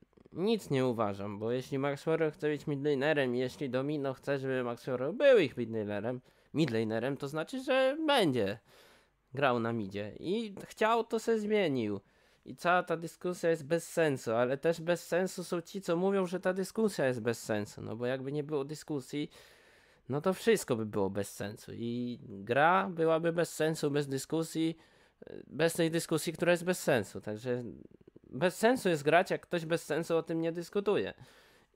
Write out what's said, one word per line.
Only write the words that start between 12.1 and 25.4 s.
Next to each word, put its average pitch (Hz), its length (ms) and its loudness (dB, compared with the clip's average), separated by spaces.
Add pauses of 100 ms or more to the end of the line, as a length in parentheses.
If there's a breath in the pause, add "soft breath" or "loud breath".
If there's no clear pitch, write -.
I 131 120 -14
cała 180 260 4
ta 170 140 -2
dyskusja 170 540 -4
jest 156 160 0
bez 165 220 0
sensu, 139 440 2
ale 123 260 2
też 165 220 0
bez 170 260 -2
sensu 180 380 -2
są 175 160 -4
ci, 190 200 -10
co 170 160 0
mówią, 190 300 2
że 190 140 -4
ta 185 120 2
dyskusja 190 540 0
jest 127 140 2
bez 113 220 0
sensu, 107 400 -2
no 107 140 -6
bo 120 100 -4
jakby 131 260 -2
nie 147 120 -2
było 143 200 -2
dyskusji, 147 680 -6 (800 loud breath)
no 139 120 -2
to 185 140 2
wszystko 185 420 2
by 110 100 -4
było 101 240 0
bez 98 240 -4
sensu 104 400 -10
i 120 480 -6
gra 139 680 2
byłaby 165 440 2
bez 165 220 -2
sensu, 156 360 0
bez 143 180 0
dyskusji, 160 680 -2 (680 soft breath)